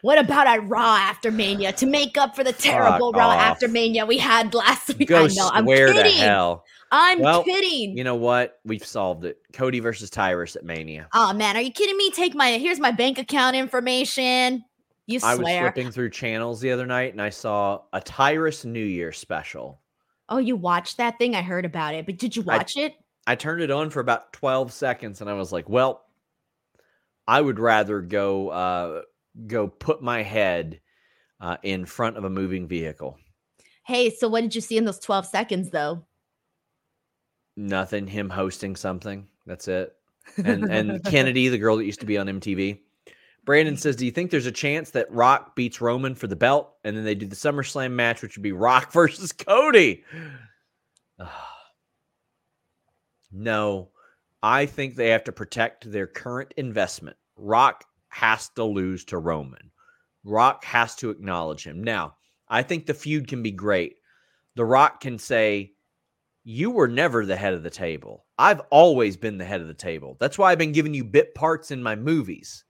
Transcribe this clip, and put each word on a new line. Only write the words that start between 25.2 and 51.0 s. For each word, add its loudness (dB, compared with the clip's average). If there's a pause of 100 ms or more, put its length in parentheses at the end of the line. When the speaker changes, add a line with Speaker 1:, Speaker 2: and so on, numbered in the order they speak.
Speaker 2:
and -10
I -4
was -6
like, -6
"Well, 0 (1200)
I 4
would 0
rather 2
go, -2
uh, -4 (440)
go -2
put -4
my -4
head, -2 (580)
uh, -8
in -6
front -6
of -10
a -4
moving -4
vehicle." -8 (640)
Speaker 1:
Hey, 0
so -4
what 0
did -6
you -6
see -4
in 2
those -4
twelve -4
seconds, -4
though? -4 (1500)
Speaker 2:
Nothing. -4
Him -8
hosting -6
something. -10 (180)
That's -14
it. -4 (500)
And, 0
and -2
Speaker 1:
<laughs> -8
Speaker 2:
Kennedy, 2
the -2
girl 2
that -4
used -8
to -12
be -2
on -4
M -6
T -6
V. -4 (640)
Brandon 2
says, -2
"Do -4
you -2
think -6
there's -2
a -6
chance -4
that -4
Rock 4
beats -4
Roman -2
for -12
the -4
belt, 2 (100)
and -6
then -6
they -2
do -6
the -14
SummerSlam -4
match, 0
which -14
would -16
be -4
Rock 4
<laughs> -20
versus 2
Cody?" 4 (1160)